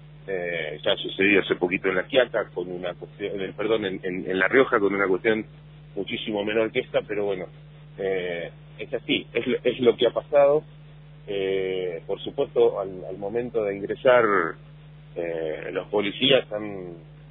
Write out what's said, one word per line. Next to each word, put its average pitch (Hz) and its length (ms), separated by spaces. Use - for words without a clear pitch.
Eh, 85 560
ya 98 120
sucedió 95 440
hace 87 140
poquito 90 340
en 92 80
La 92 80
Quiaca, 117 480
con 90 180
una 90 240
cuestión, 98 420
en 98 60
el, 95 120
perdón, 107 300
en, 95 180
en, 92 260
en 92 100
La 95 100
Rioja, 127 320
con 101 120
una 101 140
cuestión 104 400
muchísimo 104 500
menor 110 280
que 127 80
esta, 131 220
pero 104 240
bueno, 92 200
eh, 90 540
es 107 140
así, 117 400
es 120 140
lo, 123 160
es 123 180
lo 120 160
que 120 120
ha - 20
pasado. 143 540
Eh, 95 800
por 98 140
supuesto, 117 600
al, 95 280
al 95 100
momento 113 460
de 101 120
ingresar, 110 480
eh, 80 580
los 90 160
policías 110 640
han 101 420